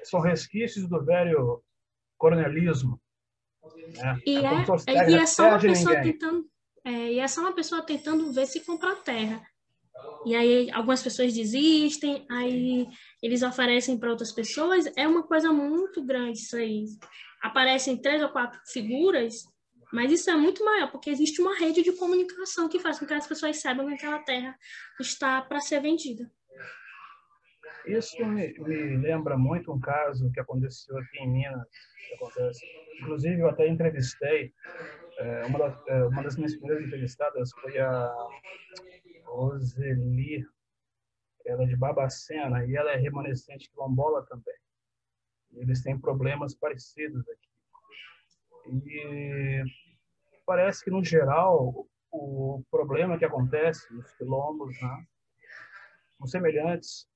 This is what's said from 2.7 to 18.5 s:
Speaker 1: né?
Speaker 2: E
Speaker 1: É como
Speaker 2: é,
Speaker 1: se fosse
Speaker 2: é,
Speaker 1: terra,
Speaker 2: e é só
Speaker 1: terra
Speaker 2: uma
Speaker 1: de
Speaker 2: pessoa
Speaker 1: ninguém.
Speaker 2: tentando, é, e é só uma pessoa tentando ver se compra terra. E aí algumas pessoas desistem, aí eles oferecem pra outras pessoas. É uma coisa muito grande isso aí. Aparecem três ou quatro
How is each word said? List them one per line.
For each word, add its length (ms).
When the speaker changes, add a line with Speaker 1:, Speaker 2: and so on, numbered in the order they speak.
Speaker 1:
né? 280
Speaker 2:
E 120
Speaker 1:
É 40
como 140
Speaker 2:
é, 40
Speaker 1:
se 60
fosse 240
Speaker 2:
é, 40
Speaker 1:
terra, 180
Speaker 2:
e 40
é 100
só 180
Speaker 1:
terra 120
Speaker 2:
uma 40
Speaker 1:
de 80
Speaker 2:
pessoa 280
Speaker 1:
ninguém. 180
Speaker 2:
tentando, 360
é, 280
e 60
é 80
só 140
uma 120
pessoa 280
tentando 520
ver 140
se 140
compra 360
terra. 440
E 100
aí 360
algumas 320
pessoas 300
desistem, 1000
aí 560
eles 220
oferecem 540
pra 120
outras 220
pessoas. 540
É 100
uma 180
coisa 280
muito 520
grande 360
isso 160
aí. 300
Aparecem 600
três 220
ou 60
quatro 300